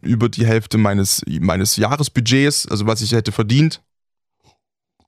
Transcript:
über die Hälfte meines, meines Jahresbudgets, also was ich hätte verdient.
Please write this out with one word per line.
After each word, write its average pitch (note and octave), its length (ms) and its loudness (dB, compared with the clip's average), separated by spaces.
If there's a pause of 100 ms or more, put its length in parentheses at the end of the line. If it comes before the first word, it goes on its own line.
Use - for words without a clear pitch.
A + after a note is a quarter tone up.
über A2+ 280 0
die A2+ 160 -2
Hälfte A2 320 0
meines, G2+ 500 0
meines F2+ 480 -2
Jahresbudgets, C3+ 920 0
also G#2 180 -4
was A2 160 0
ich A2+ 120 -2
hätte A2+ 180 0
verdient. B2+ 500 0 (1300)